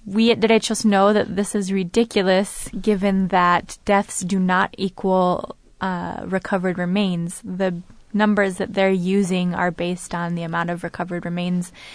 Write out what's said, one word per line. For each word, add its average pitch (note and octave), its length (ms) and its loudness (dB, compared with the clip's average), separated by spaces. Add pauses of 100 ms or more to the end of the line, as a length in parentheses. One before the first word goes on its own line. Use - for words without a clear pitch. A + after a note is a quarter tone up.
we A3 260 4
at G#3+ 80 2
Derechos A3 460 2
know G3+ 280 6
that G3+ 220 0
this G3+ 180 -2
is G3 180 -2
ridiculous, G3 960 0 (120)
given F#3+ 460 2
that F3 580 2
deaths G3+ 360 0
do F#3+ 180 0
not F#3 380 2
equal, F#3 760 0 (260)
uh, F3+ 440 -6
recovered F3+ 540 -2
remains. F3+ 640 -2
The F#3 280 -2 (400)
numbers G3+ 460 2
that F#3+ 160 -4
they're F#3+ 160 2 (300)
using F3+ 340 0
are F3+ 160 0
based F3 460 -6
on E3+ 180 -4
the E3+ 100 -4
amount E3+ 280 -4
of F3 120 -6
recovered F3 420 -8
remains F3+ 460 -2 (240)